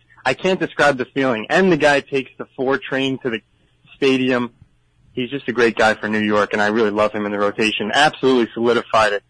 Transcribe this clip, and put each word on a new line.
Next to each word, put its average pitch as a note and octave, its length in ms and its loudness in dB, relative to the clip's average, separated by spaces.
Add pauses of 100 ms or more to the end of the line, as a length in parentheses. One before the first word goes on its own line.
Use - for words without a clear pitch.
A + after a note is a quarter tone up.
(260)
I C3 80 0
can't F#3 260 -2
describe C#3+ 380 0
the B2 80 -4
feeling. C3 440 -2
And F#3 220 4
the D#3+ 60 4
guy C#3+ 240 2
takes C3+ 360 -6
the A#2 80 -12 (100)
four C3+ 220 -2
train C3+ 420 -4
to C3 100 -6
the A2+ 120 -6 (540)
stadium. B2+ 580 0 (600)
He's B2 160 -6
just C#3 180 -10
a B2 60 -4
great A#2 220 2
guy A2 180 2
for G#2+ 160 -6
New G#2+ 100 -2
York, G#2 340 0
and G#2+ 80 0
I G#2 60 2
really G#2+ 220 2
love G#2 220 0
him G#2 140 -6
in G#2 60 -6
the G2+ 80 -4
rotation. G#2+ 540 -2
Absolutely C3 600 0
solidified A2+ 600 0
it, G2 160 -4